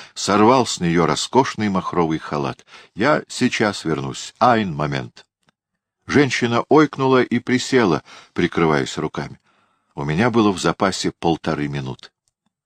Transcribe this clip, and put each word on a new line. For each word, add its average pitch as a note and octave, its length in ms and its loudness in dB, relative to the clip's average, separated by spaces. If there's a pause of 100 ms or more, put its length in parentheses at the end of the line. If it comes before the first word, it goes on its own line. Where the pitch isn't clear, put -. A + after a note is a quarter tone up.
(140)
сорвал A2 520 4
с - 160 -6
нее E2+ 240 2
роскошный G#2+ 640 0
махровый F2 500 -2
халат. C#2+ 460 -8 (280)
«Я C#3+ 360 0
сейчас A#2 560 -2
вернусь. C#2 560 -6
Ein A2 320 2
момент». C#2+ 520 -6 (800)
Женщина A#2+ 600 0
ойкнула C3+ 560 4
и A#2+ 160 -2
присела, A#2+ 640 0 (300)
прикрываясь D#2+ 640 0
руками. D2+ 420 -8 (560)
У D2 80 -8
меня D#2 260 0
было G#2+ 220 2
в F2+ 80 -4
запасе F2 580 -2
полторы D2+ 520 -2
минуты. C2+ 400 -10 (560)